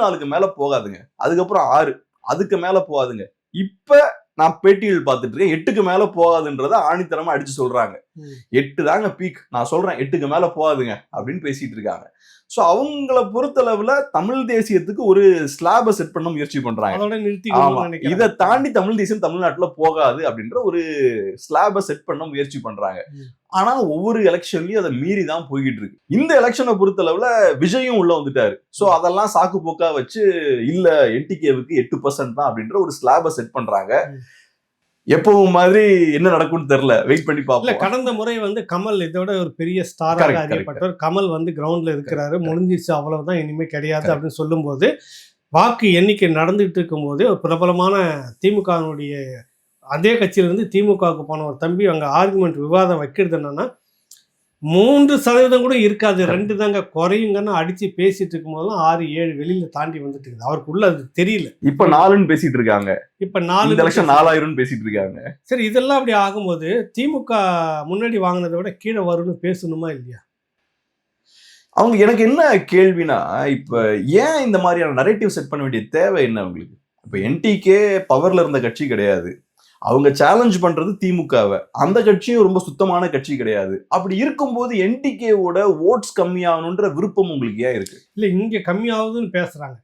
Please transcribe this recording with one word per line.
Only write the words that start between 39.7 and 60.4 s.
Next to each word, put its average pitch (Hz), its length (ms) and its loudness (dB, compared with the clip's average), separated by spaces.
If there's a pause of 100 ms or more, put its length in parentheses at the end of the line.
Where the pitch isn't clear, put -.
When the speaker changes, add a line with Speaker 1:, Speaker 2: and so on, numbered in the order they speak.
Speaker 2:
ஸ்டாராக 165 280 -2
Speaker 1:
Correct, 165 200 4
correct, 151 160 -4
Speaker 2:
அறியப்பட்டவர். 151 300 -6
Speaker 1:
correct. 180 200 -6
Speaker 2:
கமல் 185 320 0
வந்து 165 160 -4
கிரவுண்ட்ல 160 440 -4
இருக்கிறாரு, 147 320 -6
Speaker 1:
Correct, 170 160 -4
correct. 160 60 -4
Speaker 2:
முடிஞ்சிச்சு, 175 420 -2
அவ்வளவுதான், 156 520 -4
இனிமே 151 240 -6
கிடையாது 156 360 -4
Speaker 1:
Correct. 165 120 0
Speaker 2:
அப்படின்னு 147 240 -8
சொல்லும்போது, 156 500 -2 (640)
வாக்கு 214 400 2
எண்ணிக்கை 190 400 2
நடந்துட்டு 185 460 0
இருக்கும்போது, 151 500 -4
ஒரு 190 120 -2
பிரபலமான 180 540 0 (460)
திமுகவினுடைய, 165 760 -2 (720)
அதே 180 280 2
கட்சியிலிருந்து 190 560 0
திமுகவுக்கு 180 540 2
போன 156 240 -6
ஒரு 131 160 -10
தம்பி 180 300 2
அங்க 151 120 -2 (120)
ஆர்குமெண்ட், 185 480 0
விவாதம் 175 380 2
வைக்கிறது 165 340 -2
என்னன்னா, 147 280 -6 (960)
மூன்று 269 560 6
சதவீதம் 247 460 4
கூட 254 120 2
இருக்காது, 208 440 2
Speaker 1:
Correct. 175 120 0
Speaker 2:
ரெண்டு 208 220 -2
தாங்க 202 240 0 (140)
குறையுங்கன்னு 202 600 0
அடிச்சு 180 400 -2
பேசிட்டு 190 400 -2
இருக்கும் 156 220 -10
போதெல்லாம் 180 300 -4
ஆறு, 170 180 2 (100)
ஏழு 165 240 -2
வெளியில 170 320 -4
தாண்டி 156 300 -8
வந்துட்டு 139 280 -12
இருக்குது. 117 200 -12